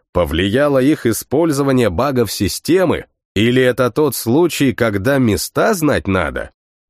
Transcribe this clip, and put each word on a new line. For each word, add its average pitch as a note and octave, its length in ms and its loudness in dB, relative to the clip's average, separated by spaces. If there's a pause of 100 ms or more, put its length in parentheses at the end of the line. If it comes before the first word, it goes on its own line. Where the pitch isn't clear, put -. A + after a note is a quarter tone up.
(140)
Повлияло G2 680 0
их C#3 260 0
использование C3+ 840 0
багов A#2+ 420 -2
системы? C#3+ 760 -2 (300)
Или A#2+ 260 2
это B2+ 280 2
тот C#3+ 260 0
случай, C#3 580 0
когда A2+ 440 0
места C3 560 0
знать C#3+ 340 -2
надо? D#2 440 -4 (380)